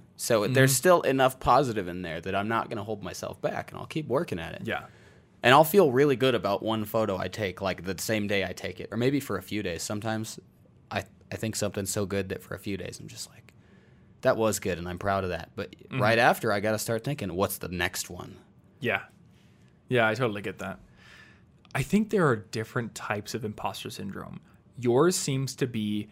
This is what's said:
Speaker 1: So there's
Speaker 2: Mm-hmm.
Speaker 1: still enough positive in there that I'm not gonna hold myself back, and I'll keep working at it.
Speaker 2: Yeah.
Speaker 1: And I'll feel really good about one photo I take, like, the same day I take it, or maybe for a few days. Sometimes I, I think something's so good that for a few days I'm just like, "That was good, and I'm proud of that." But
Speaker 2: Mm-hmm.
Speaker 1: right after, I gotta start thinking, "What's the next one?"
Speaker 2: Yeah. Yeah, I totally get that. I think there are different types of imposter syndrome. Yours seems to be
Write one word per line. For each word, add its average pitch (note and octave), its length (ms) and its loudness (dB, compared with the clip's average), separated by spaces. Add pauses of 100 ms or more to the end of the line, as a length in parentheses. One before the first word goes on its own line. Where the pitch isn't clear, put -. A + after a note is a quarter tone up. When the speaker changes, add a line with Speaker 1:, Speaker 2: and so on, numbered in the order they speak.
(180)
Speaker 1:
So G#2+ 300 2
there's C3 240 6
Speaker 2:
Mm-hmm. C3 60 2
Speaker 1:
still F3 240 6
enough C3 380 4
positive B2 480 4
in F2+ 140 -6
there E2+ 180 -6
that F#2 160 -4
I'm G2+ 140 0
not A2+ 200 0
gonna G#2+ 140 -6
hold G#2 200 -8
myself - 380 -10
back, - 300 -4
and - 80 -12
I'll - 60 -12
keep D#3 220 -6
working B2 320 -2
at D#2+ 140 -10
it. - 120 -12
Speaker 2:
Yeah. F#2 180 -4 (600)
Speaker 1:
And B2 100 8
I'll D3+ 100 8
feel D#3+ 280 6
really C3+ 240 4
good B2+ 180 2
about G2+ 300 0
one A2 220 -2
photo G#2 320 0
I F#2 100 -4
take, F#2+ 340 -4
like, F2+ 220 -2
the F#2 180 -4
same G#2+ 240 0
day G2 180 0
I F#2 100 -4
take F2+ 260 -10
it, F2+ 100 -10
or G#2+ 80 -6
maybe C3+ 220 2
for A2 180 -4
a F2+ 60 -6
few G#2 180 -4
days. E2+ 220 -4
Sometimes A2 560 -6 (500)
I, G2+ 140 -2 (280)
I G2 40 -6
think A2 200 -4
something's G2+ 360 -4
so G2+ 160 -2
good G2 220 -2
that - 120 -6
for - 140 -12
a - 40 -10
few G2 180 -6
days F2+ 220 -10
I'm G#2+ 80 -16
just - 220 -14
like, - 240 -20 (680)
"That C3 160 2
was G#2+ 200 2
good, F2 220 -4
and F2 100 -8
I'm F2+ 80 -8
proud G2 260 0
of F#2 60 -4
that." E2 260 -6
But - 200 -10
Speaker 2:
Mm-hmm. - 260 -8
Speaker 1:
right A2+ 160 4
after, B2+ 340 4
I G2+ 80 2
gotta G#2+ 200 0
start A2+ 240 -4
thinking, G#2 320 -4
"What's F#2+ 240 0
the F2 80 -8
next F2 420 -4
one?" F2+ 280 -14 (420)
Speaker 2:
Yeah. G#2 240 0 (840)
Yeah, A#2+ 200 4
I A2 80 2
totally A2 260 -2
get G2 160 -8
that. F#2+ 220 -10 (960)
I C3 80 0
think G#3+ 260 2
there F#3+ 160 4
are C3 120 6
different A2+ 580 -6
types - 400 -6
of A2+ 100 -6
imposter G#2+ 460 -8
syndrome. F#2+ 480 -10 (400)
Yours C3 360 6
seems C3+ 420 -2
to C#3 100 0
be G#2 440 -2